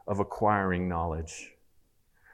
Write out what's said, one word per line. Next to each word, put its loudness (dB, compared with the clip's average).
of 0
acquiring 2
knowledge. -4